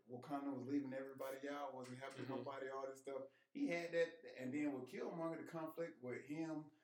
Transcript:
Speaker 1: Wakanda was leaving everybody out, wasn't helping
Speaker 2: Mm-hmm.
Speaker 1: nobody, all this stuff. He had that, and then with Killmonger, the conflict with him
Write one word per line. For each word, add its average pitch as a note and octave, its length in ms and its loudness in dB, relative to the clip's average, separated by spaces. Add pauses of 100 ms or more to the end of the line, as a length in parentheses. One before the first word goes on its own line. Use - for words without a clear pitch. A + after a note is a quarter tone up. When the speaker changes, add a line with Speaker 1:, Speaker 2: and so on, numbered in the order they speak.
(120)
Speaker 1:
Wakanda C#3 400 0
was B2 160 0
leaving C3+ 240 4
everybody C3+ 560 -4
out, C#3+ 280 -2
wasn't B2+ 240 -6
helping C3 260 -4
Speaker 2:
Mm-hmm. B2 180 0
Speaker 1:
nobody, C3+ 320 -2
all C3+ 140 0
this C3+ 100 -6
stuff. - 240 -2 (300)
He - 160 4
had E3+ 240 4
that, E3 160 8 (300)
and B2+ 140 0
then D3 200 4
with B2+ 180 -4
Killmonger, E3 480 0
the - 120 -6
conflict D#3+ 520 -2
with B2 240 -2
him D#3 380 0 (180)